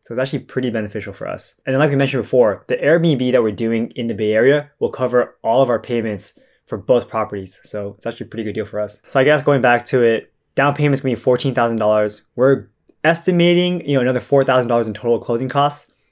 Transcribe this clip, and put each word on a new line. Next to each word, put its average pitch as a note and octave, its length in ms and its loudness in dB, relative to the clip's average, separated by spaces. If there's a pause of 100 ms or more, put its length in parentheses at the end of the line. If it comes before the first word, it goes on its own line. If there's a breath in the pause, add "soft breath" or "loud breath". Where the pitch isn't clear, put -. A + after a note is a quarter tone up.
So - 100 -16
it's A#2 80 -4
actually C3+ 200 -4
pretty B2+ 280 -4
beneficial G#2+ 460 -6
for - 120 -12
us. - 380 -10
And C3+ 80 -4
then C3 80 2
like D3 80 4
we C#3 80 0
mentioned C3+ 260 0
before, A2 460 2
the B2+ 80 -2
Airbnb D3 560 2
that B2 100 4
we're A2 80 0
doing A2+ 460 -2
in A#2 120 -4
the A2 60 -4
Bay G#2+ 200 0
Area C#3 440 2
will A2 120 -2
cover B2 520 -2
all A#2 200 2
of B2 80 2
our A2+ 100 0
payments A2 580 -6 (280 soft breath)
for G#2+ 120 -8
both A#2+ 320 0
properties. G#2 520 -8
So G2+ 360 -10
it's - 80 -16
actually A2+ 180 -10
a G2+ 60 -16
pretty A2 140 -10
good G#2 100 -8
deal G#2+ 100 -6
for G#2+ 160 -8
us. G#2 240 -8
So - 160 -2
I C3 40 2
guess D3 180 2
going C#3 180 2
back A#2+ 240 2
to B2+ 180 0
it, A2+ 300 0 (220)
down C#3 200 0
payment's C#3+ 280 0
gonna B2+ 120 -2
be G#2+ 60 -8
fourteen B2+ 340 0
thousand A#2+ 220 0
dollars. G#2+ 460 0 (140)
We're B2 320 2 (360)
estimating, F3 840 0
you C#3 100 0
know, C3 40 4
another B2 180 0
four C3+ 260 2
thousand B2+ 260 2
dollars A#2 160 2
in G#2+ 80 -6
total A#2 240 0
closing B2 320 -4
costs. C#3+ 420 -2 (200)